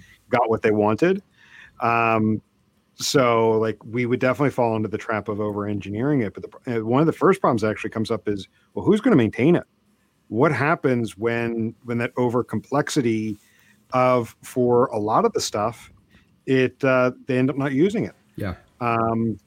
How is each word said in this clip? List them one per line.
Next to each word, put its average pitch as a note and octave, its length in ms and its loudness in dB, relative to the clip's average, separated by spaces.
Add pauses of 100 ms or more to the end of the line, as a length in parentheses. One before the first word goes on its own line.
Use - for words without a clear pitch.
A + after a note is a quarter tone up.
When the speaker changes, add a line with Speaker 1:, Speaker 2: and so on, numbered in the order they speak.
(300)
Speaker 1:
got A#2+ 200 2
what A2+ 120 0
they A2 100 2
wanted. A2 500 2 (600)
Um, A2+ 600 2 (520)
so, A2+ 640 2
like, A2 240 -4
we A#2 220 -4
would A#2+ 160 0
definitely B2+ 300 0
fall A2+ 260 0
into A2 100 -2
the G2+ 100 -6
trap G#2 300 -6
of G#2+ 140 -4
over-engineering G#2 800 -4
it. G2 120 -4
But - 120 -16 (180)
the, A#2+ 160 -4
uh, A2 60 -6
one B2 160 2
of E3 60 2
the D#3 40 0
first F#3 300 2
problems B2+ 220 0
that G#2+ 80 2
actually G#2 180 -6
comes A2 200 -4
up A2 200 -4
is, G2+ 180 -4 (260)
well, F#2 120 -6
who's G#3 160 4
gonna A3 160 4
maintain B2+ 400 2
it? - 80 -4 (640)
What C#3 220 2
happens C3 640 0
when, A#2 680 -4
when A#2+ 160 -4
that A#2+ 180 -4
over B2 260 0
complexity A2+ 920 -2 (560)
of, B2+ 480 2
for B2 460 2
a A2+ 100 -4
lot A2 260 0
of A3+ 100 0
the - 80 -2
stuff, - 500 -6 (560)
it, C3 360 0
uh, B2+ 280 2 (160)
they B2+ 100 0
end C3 140 2
up C#3 60 -6
not C#3 160 -4
using F3+ 320 2
it? - 100 -10 (200)
Speaker 2:
Yeah. F#2+ 200 -6 (260)
Speaker 1:
Um, A2+ 640 0